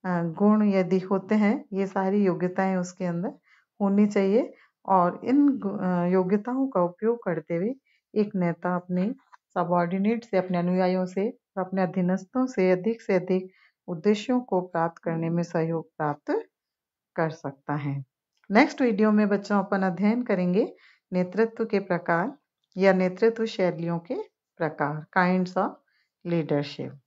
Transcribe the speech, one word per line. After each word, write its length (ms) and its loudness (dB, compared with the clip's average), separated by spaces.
अ, 180 -2
गुण 400 2
यदि 360 2
होते 360 -2
हैं, 380 2
ये 140 -2
सारी 380 0
योग्यताएं 520 0
उसके 280 -6
अंदर 280 -4
होनी 260 4
चाहिए 480 2
और 380 2
इन 240 4
गु-, 320 -2
अ, 240 0
योग्यताओं 640 2
का 140 0
उपयोग 420 -2
करते 320 -4
हुए 180 -2
एक 200 0
नेता 420 0
अपने 380 -2
सबॉर्डिनेट 720 0
से, 120 -4
अपने 220 0
अनुयायियों 480 0
से, 320 -4
अपने 260 -2
अधीनस्थों 640 -2
से 240 2
अधिक 320 0
से 120 -2
अधिक 380 -2
उद्देश्यों 540 0
को 200 -2
प्राप्त 420 -4
करने 280 -2
में 120 0
सहयोग 540 -2
प्राप्त 460 -4
कर 140 0
सकता 440 -8
है। 300 -4
नेक्स्ट 320 4
वीडियो 300 2
में 160 2
बच्चों 300 0
अपन 240 -2
अध्ययन 400 0
करेंगे 540 0
नेतृत्व 520 -2
के 140 -2
प्रकार 600 -2
या 160 4
नेतृत्व 540 0
शैलियों 520 -2
के 160 -8
प्रकार, 500 -4
kinds 400 2
of 140 -2
leadership। 580 -2